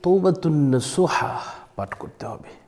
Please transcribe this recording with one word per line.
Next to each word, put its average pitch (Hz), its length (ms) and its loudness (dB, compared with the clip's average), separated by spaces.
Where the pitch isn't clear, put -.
তৌবাতুন 180 500 2
নাসুহা 135 840 2
পাঠ 98 180 -8
করতে - 320 -14
হবে। - 240 -14